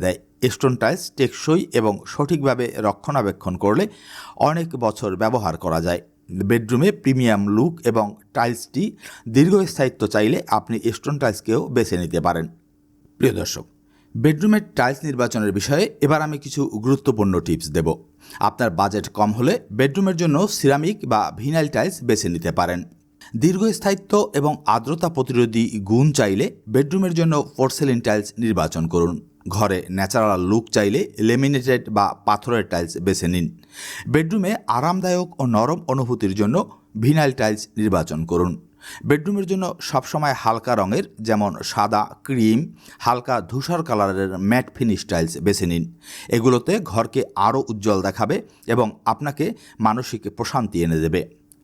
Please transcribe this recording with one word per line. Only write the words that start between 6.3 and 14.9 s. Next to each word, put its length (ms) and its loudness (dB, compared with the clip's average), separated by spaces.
বেডরুমে 400 2
প্রিমিয়াম 400 2
লুক 160 2
এবং 160 2
টাইলসটি 480 -2
দীর্ঘস্থায়িত্ব 680 4
চাইলে 240 2
আপনি 180 -6
স্টোন 220 -6
টাইলসকেও 420 0
বেছে 280 2
নিতে 180 -2
পারেন। 260 0
প্রিয় 200 2
দর্শক, 240 -8
বেডরুমের 500 2
টাইলস 340 0